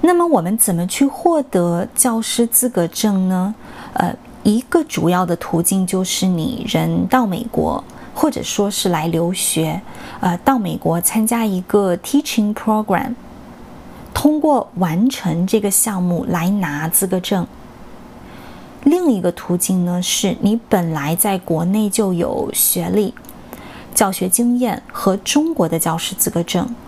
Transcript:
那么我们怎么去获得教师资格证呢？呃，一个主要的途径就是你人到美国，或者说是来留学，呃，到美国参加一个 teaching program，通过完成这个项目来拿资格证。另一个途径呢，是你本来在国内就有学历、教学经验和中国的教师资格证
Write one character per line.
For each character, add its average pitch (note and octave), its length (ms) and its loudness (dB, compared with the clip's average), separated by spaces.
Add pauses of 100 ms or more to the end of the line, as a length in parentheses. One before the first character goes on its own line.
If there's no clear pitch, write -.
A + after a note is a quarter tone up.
那 F4+ 60 6
么 F4 140 4
我 C4 160 4
们 G3 160 0
怎 F#3+ 160 2
么 E3+ 120 0
去 C#4 200 2
获 D#4 340 2
得 F3 540 0
教 A3+ 260 0
师 A#3 260 0
资 B3 220 2
格 F3+ 180 2
证 F#3+ 400 2
呢？ F#3 280 0 (400)
呃， - 200 0 (280)
一 G#3 260 4
个 E4 160 2
主 E3 240 0
要 F3+ 160 4
的 E3+ 120 0
途 E3+ 260 -2
径 F#3+ 240 2
就 F#3 180 0
是 - 220 -2
你 E3+ 420 0
人 E3 380 2
到 B3+ 200 2
美 F#3+ 240 -4
国， - 320 -2 (320)
或 - 160 2
者 - 120 -6
说 G3+ 280 -2
是 F#3+ 200 -2
来 D#3+ 160 0
留 E3+ 260 0
学， D#3+ 480 -2 (400)
呃， F3 240 2
到 C4+ 140 4
美 F3+ 180 -2
国 E3 240 0
参 A3 260 0
加 A3+ 200 0
一 F#3+ 160 0
个 F#3+ 340 2
teaching G#3+ 560 0
program， G#3+ 600 0 (1000)
通 D4+ 260 4
过 D4 360 2
完 F3+ 340 2
成 E3+ 380 0
这 A3 120 2
个 G3+ 120 0
项 G3 320 0
目 F3 260 0
来 E3+ 220 0
拿 D#3+ 360 -2
资 F3 200 0
格 F#3 120 0
证。 F3+ 280 -2 (1500)
另 F4 160 2
一 G3+ 100 0
个 F3 120 0
途 - 240 -4
径 F3+ 280 0
呢， F3+ 160 0
是 - 400 0
你 G#3 140 2 (140)
本 F3 240 2
来 D3+ 240 -2
在 G3 200 0
国 E3+ 280 -2
内 G#3 260 2
就 G3 220 0
有 - 420 -2
学 - 360 0
历、 G3 220 2 (800)
教 G3 200 2
学 F#3 160 -2
经 A#3+ 300 2
验 B3 220 0 (120)
和 G3 240 2
中 D#4 360 2
国 F3+ 160 2
的 E3 120 0
教 E3 180 0
师 - 160 -6
资 - 160 0
格 E3+ 140 0
证 F#3 280 -2 (160)